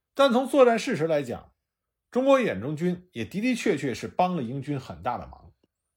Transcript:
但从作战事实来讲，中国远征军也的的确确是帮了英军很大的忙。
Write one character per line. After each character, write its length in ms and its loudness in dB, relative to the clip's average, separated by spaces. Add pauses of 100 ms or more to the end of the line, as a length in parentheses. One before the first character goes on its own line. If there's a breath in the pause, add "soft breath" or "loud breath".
(140)
但 200 4
从 120 2
作 200 6
战 120 6
事 200 -2
实 100 0
来 160 0
讲， 300 -12 (580)
中 140 0
国 120 8
远 220 -2
征 160 -6
军 380 -4
也 100 -6
的 160 -8
的 160 0
确 220 0
确 160 -4
是 160 -8
帮 260 0
了 80 -4
英 180 -8
军 160 -6
很 240 -12
大 160 -4
的 80 -14
忙。 280 -20 (440)